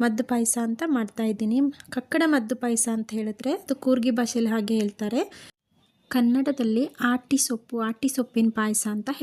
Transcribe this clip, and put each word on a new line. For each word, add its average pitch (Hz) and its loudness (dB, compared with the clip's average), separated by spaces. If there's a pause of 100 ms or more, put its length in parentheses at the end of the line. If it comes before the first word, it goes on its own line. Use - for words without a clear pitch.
ಮದ್ದು 240 2
ಪಾಯಸ 233 0
ಅಂತ 226 -4
ಮಾಡ್ತಾಯಿದ್ದೀನಿ. 220 0 (300)
ಕಕ್ಕಡ 302 -2
ಮದ್ದು 254 2
ಪಾಯಸ 233 -2
ಅಂತ 220 -4
ಹೇಳಿದ್ರೆ 220 -4
ಅದು 277 -4
ಕೂರ್ಗಿ 254 2
ಭಾಷೆಯಲ್ಲಿ 233 0
ಹಾಗೆ 220 0
ಹೇಳ್ತಾರೆ. 208 -2 (920)
ಕನ್ನಡದಲ್ಲಿ 247 2 (160)
ಆಟಿ 247 2
ಸೊಪ್ಪು, 233 -4
ಆಟಿ 226 -2
ಸೊಪ್ಪಿನ 233 0
ಪಾಯಸ 214 0
ಅಂತ 214 -6 (140)